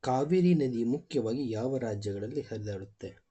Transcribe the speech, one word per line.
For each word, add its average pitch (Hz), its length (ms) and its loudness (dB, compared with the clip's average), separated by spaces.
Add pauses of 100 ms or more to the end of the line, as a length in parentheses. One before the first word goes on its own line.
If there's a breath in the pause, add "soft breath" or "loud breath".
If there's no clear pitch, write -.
ಕಾವೇರಿ 165 520 4
ನದಿ 127 300 2
ಮುಖ್ಯವಾಗಿ 123 640 -2
ಯಾವ 120 280 -2
ರಾಜ್ಯಗಳಲ್ಲಿ 104 640 -4
ಹರಿದಾಡುತ್ತೆ? 101 760 -10 (140)